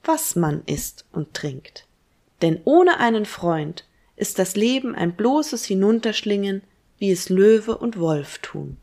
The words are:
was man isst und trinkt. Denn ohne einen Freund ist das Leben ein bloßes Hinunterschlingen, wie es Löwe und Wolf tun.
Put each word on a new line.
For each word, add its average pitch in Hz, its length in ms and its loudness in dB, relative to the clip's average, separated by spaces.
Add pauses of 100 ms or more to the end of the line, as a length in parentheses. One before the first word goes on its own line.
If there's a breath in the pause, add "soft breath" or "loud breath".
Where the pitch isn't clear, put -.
was - 320 -2
man 156 300 -2
isst - 460 -8
und - 220 -8
trinkt. - 520 -12 (560)
Denn 165 240 2
ohne 349 340 6
einen 226 260 2
Freund 165 600 -4 (300)
ist - 220 -6
das 185 180 -2
Leben 247 400 0
ein 175 200 -2
bloßes 262 500 0
Hinunterschlingen, 196 960 0 (360)
wie 196 140 0
es 175 180 -2
Löwe 214 480 4
und 226 220 -6
Wolf 151 400 -2
tun. 143 420 -12